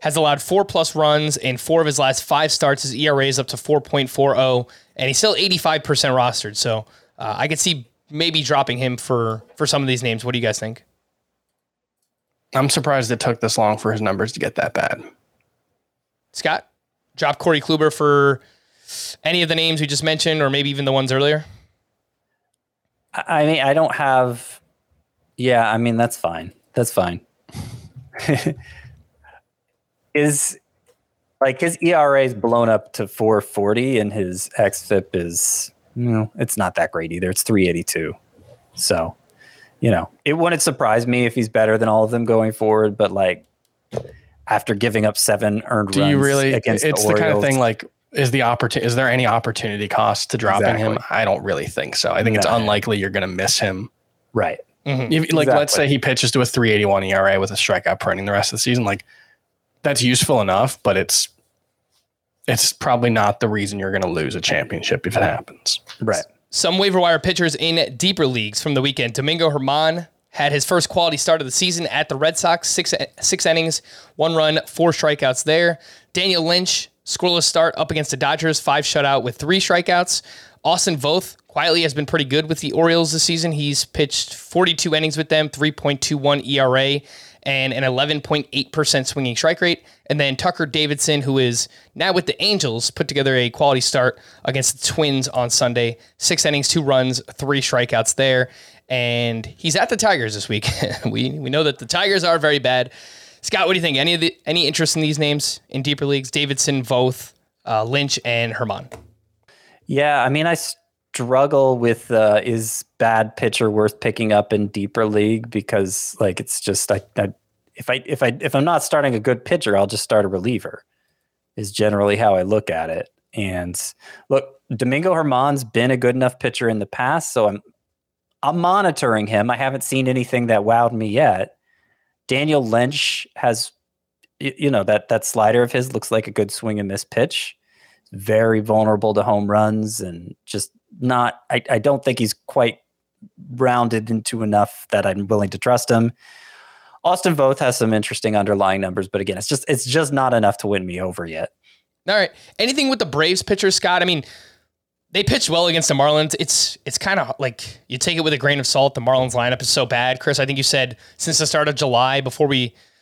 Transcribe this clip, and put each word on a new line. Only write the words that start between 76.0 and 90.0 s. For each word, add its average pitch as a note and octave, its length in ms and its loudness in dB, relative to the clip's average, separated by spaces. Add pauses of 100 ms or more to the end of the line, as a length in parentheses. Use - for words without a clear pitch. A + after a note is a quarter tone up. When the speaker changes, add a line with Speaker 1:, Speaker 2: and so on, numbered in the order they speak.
Speaker 1:
Daniel F3+ 300 0
Lynch, F3 460 -2 (160)
scoreless F3 380 0
start E3 340 2
up D#3+ 140 -2
against D#3 200 -4
the - 60 -4
Dodgers, D#3 420 0
five C#3+ 240 0
shutout C#3 400 0
with A#2+ 140 -6
three F3 220 0
strikeouts. F3+ 640 0 (420)
Austin E3+ 320 0
Voth D3+ 420 -2 (100)
quietly D#3+ 340 0
has D#3 120 0
been D3 120 -4
pretty D3+ 180 0
good C#3+ 240 0
with D#3 120 -4
the C#3+ 120 -6
Orioles E3 400 2
this D#3 120 0
season. E3 280 -2
He's C#3+ 320 -2
pitched - 520 -4
forty-two E3 580 -2
innings D#3 240 0
with D#3 120 -4
them, D#3 200 2
three D3+ 220 0
point C#3+ 300 -2
two - 160 -2
one C#3+ 280 0
E C#3 140 0
R C3 180 4
A, C#3 260 2 (400)
and C3+ 300 -2
an B2+ 100 -2
eleven C#3 380 0
point D3+ 320 -2
eight C#3 180 -4
percent C#3 360 0
swinging B2+ 280 -4
strike E3 240 0
rate. E3+ 240 0 (220)